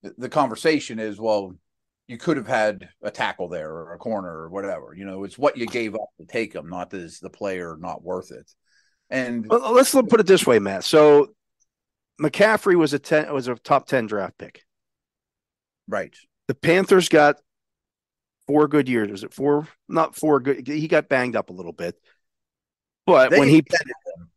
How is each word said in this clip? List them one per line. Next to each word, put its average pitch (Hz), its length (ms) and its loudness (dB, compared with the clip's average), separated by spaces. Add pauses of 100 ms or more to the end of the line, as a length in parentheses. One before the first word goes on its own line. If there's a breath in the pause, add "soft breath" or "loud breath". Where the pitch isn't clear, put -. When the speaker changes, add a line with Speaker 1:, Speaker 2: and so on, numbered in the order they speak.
Speaker 1:
the, - 140 -18
the 123 100 -12
conversation 131 720 -2
is, 107 180 -8
well, 101 380 -4 (500)
you 120 100 -16
could 151 200 -4
have 117 100 -8
had 107 420 -2 (140)
a 104 80 -8
tackle 95 380 -6
there 80 240 -10
or 82 220 -14
a 85 40 -20
corner 98 320 -8
or 82 200 -14
whatever. 87 460 -10
You 98 80 -18
know, 95 200 -12
it's 92 120 -16
what 139 200 0
you 120 100 -6
gave 113 300 -6
up 107 140 -12 (100)
to 80 60 -20
take 113 280 -6
him, 80 140 -12
not 90 260 -12
is 85 240 -14
the 90 100 -18
player 90 520 -10
not 85 240 -12
worth 90 260 -10
it. - 180 -20 (600)
And 120 380 -6
Speaker 2:
Well, 226 240 0
let's - 240 4
l-, 262 80 4
put 220 160 2
it 175 80 0
this 190 180 4
way, 117 140 4
Matt. 98 240 -6
So 147 500 6 (880)
McCaffrey 196 540 2
was 147 180 2
a 135 60 -4
ten, 151 340 -2
was 127 140 -6
a 123 80 -6
top - 320 -2
ten 120 180 0
draft 101 320 -8
pick. - 240 -20 (1300)
Speaker 1:
Right. 98 240 -8 (360)
Speaker 2:
The 127 80 -4
Panthers 180 520 2
got 147 280 6 (1120)
four 151 180 4
good 143 220 0
years. 113 200 -2
Was 101 140 -12
it - 100 -16
four? 147 360 -4 (200)
Not 165 280 -2
four 151 240 2
good. 127 260 -4
He 156 220 -6
got 156 200 0
banged 123 280 -2
up 101 120 -4
a 98 40 -18
little 90 180 -14
bit. 85 240 -10 (1120)
But 131 240 6
Speaker 1:
They 175 80 6
Speaker 2:
when 139 80 6
he, 156 120 8
Speaker 1:
extended 160 360 -2 (240)
him. - 180 -20